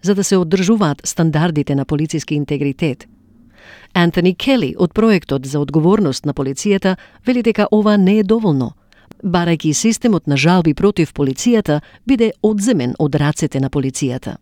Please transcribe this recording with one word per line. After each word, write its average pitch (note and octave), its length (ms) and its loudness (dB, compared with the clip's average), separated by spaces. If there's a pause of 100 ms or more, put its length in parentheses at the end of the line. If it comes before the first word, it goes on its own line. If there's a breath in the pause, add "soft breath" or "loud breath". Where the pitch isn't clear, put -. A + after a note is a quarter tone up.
за G3 120 0
да F#3+ 100 -2
се G3 120 0
одржуваат F#3 680 0
стандардите D3+ 680 0
на C#3 100 0
полициски D#3 500 -4
интегритет. C#3+ 760 -4 (840 loud breath)
Антони F3 400 2
Кели A#3+ 440 -2
од F3+ 160 0
проектот F3 520 0
за C#3+ 140 -4
одговорност D#3 680 0
на C#3+ 80 -2
полицијата F#3+ 640 -2 (300 loud breath)
вели B3 160 0
дека G#3+ 300 0
ова G#3+ 260 2
не G3 200 4
е G#3+ 40 2
доволно, F#3 500 0 (520 soft breath)
барајќи E3+ 480 0
системот A3 540 0
на C#3+ 100 0
жалби E3 380 2
против F#3+ 380 0
полицијата D3+ 680 0 (260 soft breath)
биде A3 260 2 (100)
одземен G3+ 560 0
од D3 160 0
рацете D3 460 -2
на C3+ 100 -2
полицијата. C3 720 -4